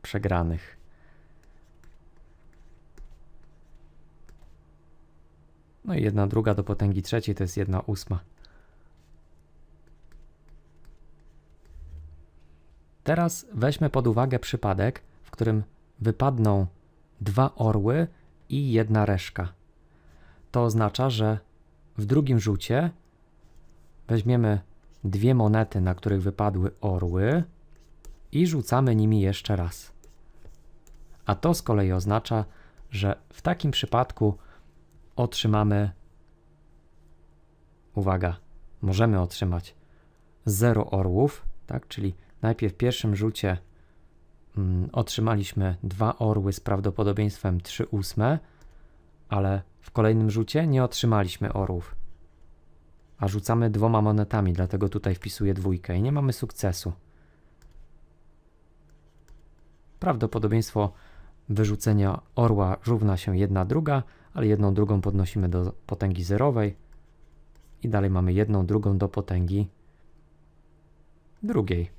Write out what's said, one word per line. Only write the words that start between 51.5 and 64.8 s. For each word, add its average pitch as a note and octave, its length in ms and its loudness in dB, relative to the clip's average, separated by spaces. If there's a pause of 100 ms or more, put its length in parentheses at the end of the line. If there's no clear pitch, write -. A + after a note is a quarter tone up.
orłów. F#2 420 -4 (1200)
A G2+ 100 -2
rzucamy A2+ 420 0
dwoma G#2+ 320 2
monetami, G#2 520 2
dlatego F#2 360 0
tutaj F#2+ 260 -2
wpisuję G2 380 -2
dwójkę F#2 440 -2
i G2 40 2
nie C3 100 0
mamy C#3 220 0
sukcesu. F2+ 600 -4 (3000)
Prawdopodobieństwo A2 920 0 (560)
wyrzucenia G#2 720 2 (140)
orła G2+ 500 2
równa G#2+ 320 2
się F2+ 200 -2
jedna F#2+ 280 2
druga, C#3 380 0 (300)
ale A#2 140 0
jedną G#2 260 4
drugą G2+ 280 2